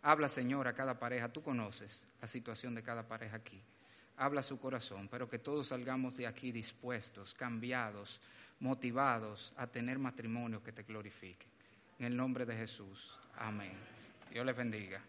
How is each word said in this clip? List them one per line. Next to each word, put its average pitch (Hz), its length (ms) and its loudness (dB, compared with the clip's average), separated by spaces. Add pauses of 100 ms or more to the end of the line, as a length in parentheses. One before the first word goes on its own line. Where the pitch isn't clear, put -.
Habla, 151 260 10
Señor, 135 400 4
a 120 60 2
cada 131 240 2
pareja. 120 320 0
Tú 156 140 -6
conoces 110 640 -2 (120)
la 113 80 -6
situación 120 460 -4
de 113 80 -4
cada 117 220 -2
pareja 113 320 -6
aquí. 110 260 -10 (560)
Habla 139 240 4
a - 20 0
su 135 160 -2
corazón, 117 500 -2
pero 123 200 -4
que 120 100 -2
todos 143 280 0
salgamos 127 480 0
de 127 120 -2
aquí 123 240 -4
dispuestos, 113 840 -4
cambiados, 117 880 -2 (380)
motivados 127 960 4
a 123 100 -2
tener 123 300 0
matrimonio 117 680 0
que 120 80 -10
te 113 120 -10
glorifique. 104 640 -10 (500)
En 127 80 -2
el 123 100 2
nombre 127 300 2
de 113 100 0
Jesús. 107 640 -6 (200)
Amén. 104 380 -2 (540)
Dios 120 160 2
les 127 100 4
bendiga. 107 540 0